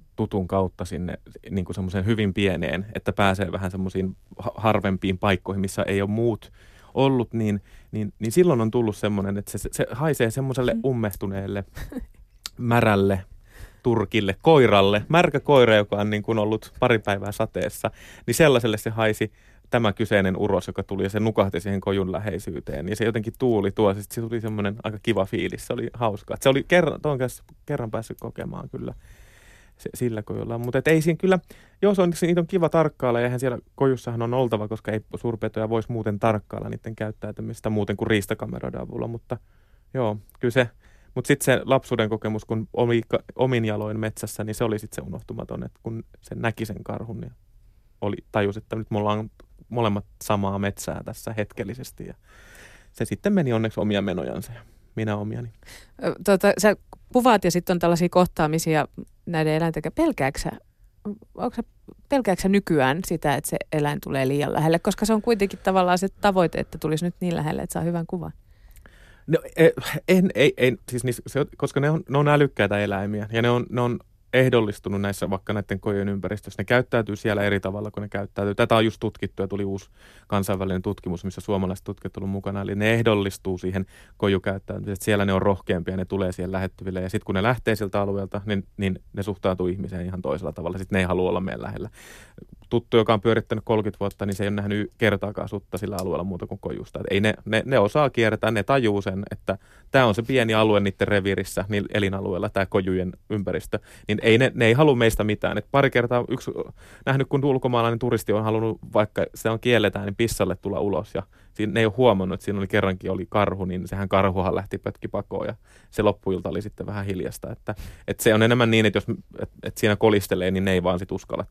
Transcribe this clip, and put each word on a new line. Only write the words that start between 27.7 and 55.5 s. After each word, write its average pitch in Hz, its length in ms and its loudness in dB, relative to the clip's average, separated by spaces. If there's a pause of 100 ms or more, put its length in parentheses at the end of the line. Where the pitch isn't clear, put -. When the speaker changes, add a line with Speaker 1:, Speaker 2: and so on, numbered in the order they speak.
Speaker 1:
päässyt 107 300 -8
kokemaan - 480 -10
kyllä - 260 -10 (840)
se, - 180 -12
sillä 113 280 -2
kojulla. 110 360 -6
Mut 120 180 -4
et 131 120 2
ei 160 140 6
siinä 160 180 2
kyllä, 185 180 4 (440)
joo, 202 120 6
se 190 80 4
on, 175 100 4
se, - 140 0
niitä 175 140 4
on 170 60 -2
kiva 170 220 2
tarkkailla, 143 520 2
ja 120 60 2
eihän 123 140 -2
siellä 127 180 -2 (160)
kojussahan 123 480 0
on 117 120 -2
oltava, 113 340 0
koska 107 240 -6
ei 107 80 -2 (160)
suurpetoja 110 520 -4
vois 110 200 -2
muuten 110 300 -4
tarkkailla 107 500 -2
niitten 110 280 -10
käyttäytymistä 110 760 -8
muuten 104 260 0
kuin 117 120 -2
riistakameroiden 117 720 -2
avulla. 120 280 -8
Mutta 117 280 -8 (580)
joo, 113 220 0 (240)
kyllä 120 120 0
se, 123 160 4 (460)
mut 127 120 -6
sit 143 160 4
se 131 220 4
lapsuuden 120 440 2
kokemus, 107 360 -4
kun 113 280 -4
omi-, 120 360 2
ka-, - 140 -2 (140)
omin 123 280 2
jaloin 107 360 -4
metsässä, 110 440 -6
niin 107 100 -6
se 120 100 -2
oli 110 140 -2
sit 107 140 -12
se - 100 -10
unohtumaton, - 640 -10
et - 80 -12 (100)
kun 113 220 -10 (160)
se - 140 -14
näki 117 320 -4
sen 107 180 -12
karhun, 113 360 -10
niin 113 120 -14 (680)
oli, 101 160 -4 (160)
tajusi, 101 260 0
että - 180 -10
nyt 110 140 -8
me 110 80 -2
ollaan 107 320 -2 (380)
molemmat 107 360 -2 (200)
samaa 98 340 0
metsää 98 460 -6
tässä - 320 -12
hetkellisesti, 107 680 -8
ja 85 80 -14 (760)
se - 120 -4
sitten 107 280 -2
meni 160 200 2
onneksi 113 280 0
omia 101 220 2
menojansa 87 500 -4
ja - 80 -16 (360)
minä 110 200 -2
omiani. 110 360 -8 (520)